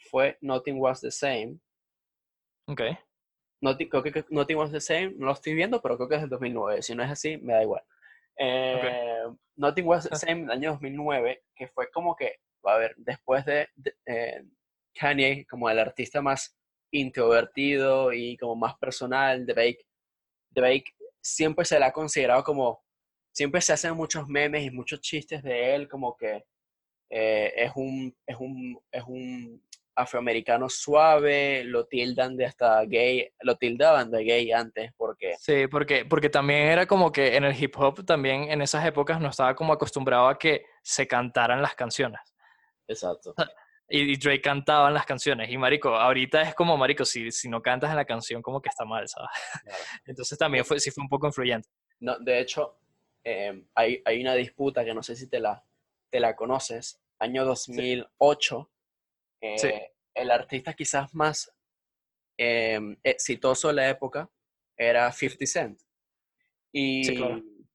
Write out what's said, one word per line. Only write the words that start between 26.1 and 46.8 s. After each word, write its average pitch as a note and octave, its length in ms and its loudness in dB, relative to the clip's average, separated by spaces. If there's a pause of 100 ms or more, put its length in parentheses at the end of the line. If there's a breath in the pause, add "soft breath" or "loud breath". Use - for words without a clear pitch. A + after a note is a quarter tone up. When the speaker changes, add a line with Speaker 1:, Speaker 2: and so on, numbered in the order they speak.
Speaker 1:
que, G#2+ 280 -6 (680)
eh, A2 440 2
es A#2+ 200 0
un, C3 400 -6 (100)
es B2+ 140 -10
un, B2+ 400 -10 (120)
es B2 140 -8
un B2+ 580 -12 (320)
afroamericano A#2+ 760 0
suave, D3 960 4
lo A#2+ 220 0
tildan B2+ 500 -2
de B2+ 80 0
hasta A2+ 400 4
gay, A#2+ 440 2 (120)
lo A#2+ 160 0
tildaban B2+ 540 4
de A2+ 120 0
gay A#2 280 2
antes, A2+ 440 -2
porque G2+ 440 -4
Speaker 2:
Sí, C#3 280 2
porque, C#3+ 380 0
porque D3 240 2
también D3 380 4
era E3+ 200 4
como F#3 240 4
que C#3 240 4
en C#3 80 6
el C3+ 180 0
hip C#3 160 -2
hop C#3+ 280 2
también C#3+ 440 0
en D3+ 120 0
esas D3+ 240 0
épocas D3+ 340 0
no D3+ 100 -2
estaba C3 260 2
como D#3 180 0
acostumbrado C3 540 2
a C3 120 4
que D3+ 260 0 (180 soft breath)
se - 240 -2
cantaran B2 540 2
las C#3+ 140 -2
canciones. B2 440 -4 (680 soft breath)
Speaker 1:
Exacto. F2+ 460 -8 (580 soft breath)
Speaker 2:
Y, C#3+ 100 2 (120)
y - 40 0
Drake C#3 240 2
cantaba C#3+ 460 4
en C#3+ 60 4
las D3 140 0
canciones, A#2 420 -2
y B2 80 -6
marico, C#3 380 2
ahorita C3 480 4
es D#3 100 -2
como, E3+ 240 2
marico, C3 280 2